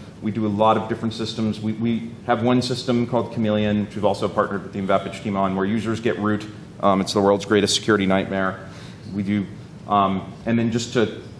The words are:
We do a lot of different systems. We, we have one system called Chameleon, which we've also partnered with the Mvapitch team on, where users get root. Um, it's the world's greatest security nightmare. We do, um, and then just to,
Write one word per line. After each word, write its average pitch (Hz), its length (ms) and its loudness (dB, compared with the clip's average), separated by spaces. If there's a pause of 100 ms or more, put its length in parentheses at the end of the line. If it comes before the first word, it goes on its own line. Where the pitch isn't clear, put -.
(220)
We 107 100 -2
do 110 120 -2
a 107 40 2
lot 107 280 4
of 95 120 -2
different 113 260 -4
systems. 110 460 -4
We, 110 140 -2
we 113 360 -2 (160)
have 110 160 2
one 123 200 4
system 123 440 0
called 120 260 -2
Chameleon, 104 520 2
which 98 100 -10
we've 104 100 -4
also 101 240 0
partnered 98 360 -2
with - 80 -14
the 101 80 -6
Mvapitch 95 420 0
team 101 140 -2
on, 95 180 0
where 95 120 0
users 110 340 -2
get - 180 0
root. 104 260 0 (360)
Um, 98 200 4
it's 92 120 -2
the 104 80 2
world's 98 240 6
greatest 101 320 4
security 101 300 4
nightmare. 95 600 0 (460)
We 101 80 -4
do, 98 240 0 (400)
um, 98 460 2 (120)
and 117 140 2
then 117 140 2
just 117 220 -2
to, 110 280 0 (180)